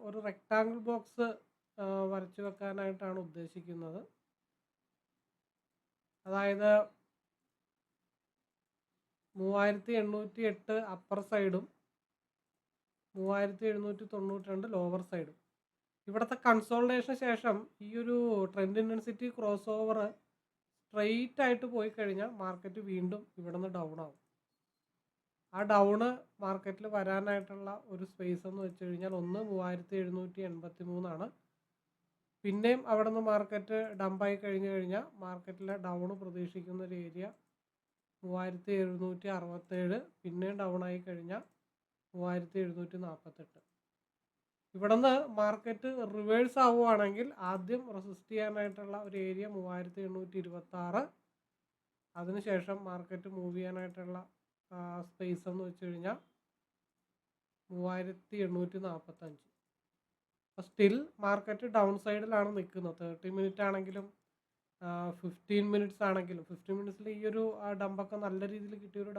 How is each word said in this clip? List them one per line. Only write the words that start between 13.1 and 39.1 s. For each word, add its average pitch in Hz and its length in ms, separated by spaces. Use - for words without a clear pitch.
മൂവായിരത്തി 202 500
എഴുന്നൂറ്റി 208 440
തൊണ്ണൂറ്റിരണ്ട് 196 600
ലോവർ 180 380
സൈഡും. 156 260
ഇവിടുത്തെ 226 280
കൺസോളിഡേഷന് 240 760
ശേഷം 233 340
ഈ - 20
ഒരു 240 160
ട്രെൻഡ് 196 280
ഇന്റൻസിറ്റി 226 540
ക്രോസ് 208 400
ഓവർ 220 220
സ്ട്രെയിറ്റ് 233 580
ആയിട്ട് 247 300
പോയി 214 240
കഴിഞ്ഞാൽ 208 320
മാർക്കറ്റ് 185 480
വീണ്ടും 180 320
ഇവിടുന്ന് 180 380
ഡൗൺ 160 260
ആവും. 143 140
ആ 202 60
ഡൗൺ 202 300
മാർക്കറ്റിൽ 196 520
വരാനായിട്ടുള്ള 196 760
ഒരു 185 180
സ്പേസ് 180 380
എന്ന് 196 160
വെച്ച് 180 240
കഴിഞ്ഞാൽ 185 320
ഒന്ന് 185 280
മൂവായിരത്തി 180 520
എഴുന്നൂറ്റി 185 380
എൺപത്തി 170 400
മൂന്നാണ്. 180 380
പിന്നെയും 220 480
അവിടെ 214 200
നിന്ന് 226 200
മാർക്കറ്റ് 208 480
ഡംപ് 190 240
ആയി 202 180
കഴിഞ്ഞു 196 300
കഴിഞ്ഞാൽ 185 280
മാർക്കറ്റിലെ 185 500
ഡൗൺ 180 200
പ്രതീക്ഷിക്കുന്ന 180 680
ഒരു 180 60
ഏരിയ 180 180
മൂവായിരത്തി 180 500
എഴുന്നൂറ്റി 185 440